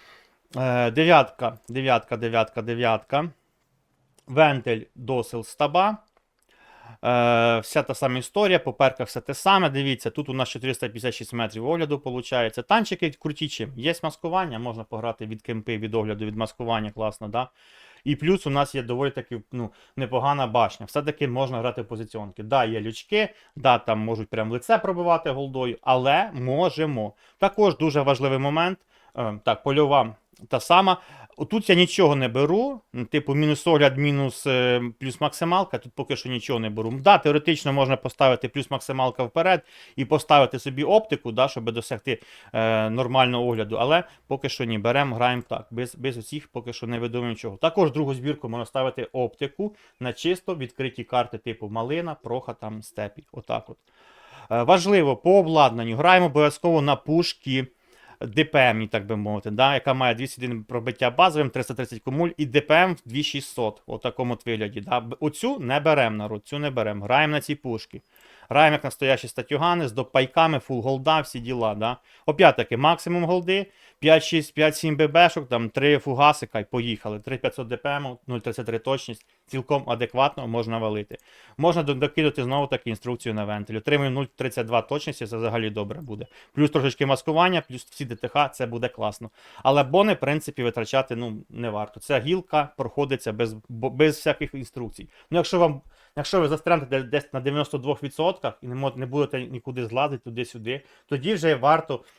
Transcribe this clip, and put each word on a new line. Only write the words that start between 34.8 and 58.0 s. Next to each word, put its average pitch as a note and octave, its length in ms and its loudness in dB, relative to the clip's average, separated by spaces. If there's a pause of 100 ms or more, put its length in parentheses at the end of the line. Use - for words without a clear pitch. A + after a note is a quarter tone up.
плюс C3 220 -8
максималка, E3+ 560 0
тут - 180 -12
поки C#3 200 -4
що B2+ 140 -8
нічого B2 300 -4
не A2 100 -4
беру. A2 220 -4
Да, C#3 260 6
теоретично D3 560 2
можна C3+ 240 2
поставити B2+ 520 2
плюс - 220 -6
максималка C3 520 -2
вперед E3 400 2 (320)
і C3+ 100 -2
поставити C#3+ 540 4
собі C#3 240 -6
оптику, F#3+ 480 2
да, B2 160 2
щоб A#2 240 -6
досягти, A#2 480 -6 (340)
е, A2 360 0
нормального B2 580 0
огляду, A2 280 -2
але C#3+ 280 2 (240)
поки C3+ 220 -6
що - 140 -6
ні, A#2 140 -4
беремо, B2 380 0
граємо B2 340 0
так, - 220 -8
без, A#2 240 -8
без B2 220 -6
усіх C#3+ 300 -12
поки A#2+ 260 -10
що A#2 140 -10
не A#2 120 -4
видумуємо A#2+ 360 -4
чого. G#2 220 -10
Також E3 340 2
другу C3+ 220 -2
збірку C3 360 -6
можна A#2 160 -6
ставити C3 380 -4
оптику C#3 720 -6 (240)
на B2 140 -4
чисто F3+ 420 -4
відкриті C3 480 -8
карти A#2 340 -2
типу G#2+ 320 -10
малина, C#3+ 540 -6
проха, B2 300 -8
там, G#2+ 300 -12
степі, - 480 -10
отак - 380 -6
от. - 80 -20 (760)
Е, A#2 120 2
важливо, E3+ 520 6
по F#3 240 6
обладнанню B2+ 560 4
граємо F3+ 300 6
обов'язково D3+ 560 4
на C#3+ 140 4
пушки C#3 720 -2 (540)